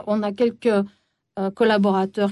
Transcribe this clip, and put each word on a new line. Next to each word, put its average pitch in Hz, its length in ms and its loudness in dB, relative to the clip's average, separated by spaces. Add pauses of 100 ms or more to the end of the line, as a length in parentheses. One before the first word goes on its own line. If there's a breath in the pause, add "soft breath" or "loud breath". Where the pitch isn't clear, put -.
on 214 160 -2
a 208 100 -4
quelques, 233 340 -2
euh, 202 880 -4
collaborateurs 202 760 0